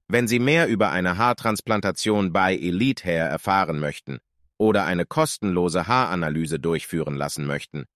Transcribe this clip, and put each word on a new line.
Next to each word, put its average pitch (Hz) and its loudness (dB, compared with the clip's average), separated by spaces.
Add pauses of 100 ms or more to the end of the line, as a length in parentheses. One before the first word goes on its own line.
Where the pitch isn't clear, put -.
Wenn 117 2
Sie 117 2
mehr 147 4
über 101 2
eine 90 0
Haartransplantation 104 0
bei 95 2
Elite 92 -2
Hair 82 0
erfahren 82 0
möchten 73 -6 (400)
oder 104 4
eine 87 0
kostenlose 90 0
Haaranalyse 80 0
durchführen 78 -4
lassen 71 -6
möchten 71 -8 (100)